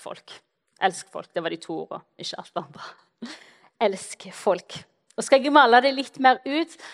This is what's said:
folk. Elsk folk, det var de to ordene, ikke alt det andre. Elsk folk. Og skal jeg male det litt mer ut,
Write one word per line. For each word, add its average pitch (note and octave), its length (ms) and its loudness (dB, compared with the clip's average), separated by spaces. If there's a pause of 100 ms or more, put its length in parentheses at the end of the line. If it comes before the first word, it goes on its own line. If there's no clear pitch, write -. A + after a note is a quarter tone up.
folk. - 320 -18 (500)
Elsk F3+ 280 -2
folk, D#3 200 -14
det E3+ 120 -8
var E3 100 -6
de E3 80 -10
to E3 240 -10
ordene, - 180 -16 (160)
ikke - 220 -14
alt - 100 -20
det F#3 140 -8
andre. - 680 -20 (520)
Elsk - 480 -8
folk. - 420 -4 (380)
Og G#3+ 80 -6
skal C4+ 200 4
jeg C#4+ 120 2
male B3 280 8
det C#4 120 0
litt C4 240 -8
mer B3+ 240 4
ut, D#4 320 -4 (180)